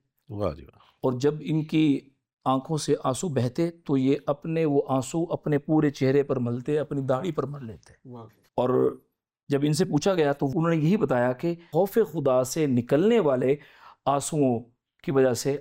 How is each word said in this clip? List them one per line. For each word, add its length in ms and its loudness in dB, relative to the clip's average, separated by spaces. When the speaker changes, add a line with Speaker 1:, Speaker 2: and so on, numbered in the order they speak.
Speaker 1:
واہ 260 -4
جی 80 -18
واہ۔ 160 -20
Speaker 2:
اور 100 0
جب 280 0
ان 240 -2
کی 360 0
آنکھوں 320 -2
سے 180 0
آنسو 240 -4
بہتے 420 -2
تو 260 -4
یہ 200 2
اپنے 380 -2
وہ 240 2
آنسو 420 -2
اپنے 280 -2
پورے 320 2
چہرے 320 2
پر 140 -2
ملتے، 420 -4
اپنی 220 -4
داڑھی 320 -2
پر 140 -4
مل 200 -12
لیتے۔ 420 -20
Speaker 3:
واہ۔ 160 -18
Speaker 2:
اور 480 2
جب 140 0
ان 100 2
سے 120 2
پوچھا 300 0
گیا 180 2
تو 140 -2
انہوں 240 0
نے 60 2
یہی 200 2
بتایا 360 2
کہ 220 -4
خوف 260 2
خدا 320 2
سے 220 -2
نکلنے 540 2
والے 360 2
آنسوؤں 540 0
کی 80 -6
وجہ 220 4
سے 280 -4